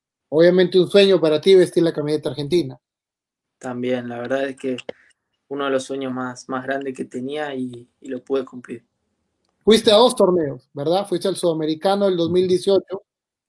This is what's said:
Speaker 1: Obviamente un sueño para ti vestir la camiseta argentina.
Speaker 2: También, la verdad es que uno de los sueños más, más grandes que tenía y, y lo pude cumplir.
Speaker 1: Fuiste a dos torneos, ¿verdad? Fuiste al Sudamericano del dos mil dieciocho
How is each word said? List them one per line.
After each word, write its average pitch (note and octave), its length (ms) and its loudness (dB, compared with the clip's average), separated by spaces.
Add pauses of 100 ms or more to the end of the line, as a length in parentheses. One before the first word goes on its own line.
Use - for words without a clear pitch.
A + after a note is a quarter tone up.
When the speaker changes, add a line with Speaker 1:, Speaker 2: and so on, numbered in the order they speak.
(280)
Speaker 1:
Obviamente F3+ 520 4
un E3+ 80 2
sueño G3 320 4
para D#3 200 0
ti F#3+ 140 6
vestir F3 300 4
la E3 80 0
camiseta D3+ 380 -4
argentina. C#3+ 480 -4 (800)
Speaker 2:
También, B2 500 -6
la A#2+ 100 -10
verdad C3+ 300 -4
es C3+ 80 -12
que B2+ 200 -6 (720)
uno C#3 160 -8
de C#3 60 -2
los C3 140 -2
sueños C3+ 280 -8
más, B2 360 -10
más C3 160 -6
grandes C3+ 320 -6
que C3 80 -8
tenía C#3 500 -10
y, B2 340 -10 (120)
y C3+ 80 -20
lo B2+ 160 -10
pude C3+ 200 -4
cumplir. B2 400 -16 (800)
Speaker 1:
Fuiste A3 280 6
a - 40 6
dos A#3+ 200 6
torneos, E3+ 560 0
¿verdad? E3+ 340 -2
Fuiste F#3 220 -4
al F3 80 -4
Sudamericano E3 720 0
del F#3+ 100 0
dos E3 140 -2
mil F#3 180 2
dieciocho F#3 560 0 (440)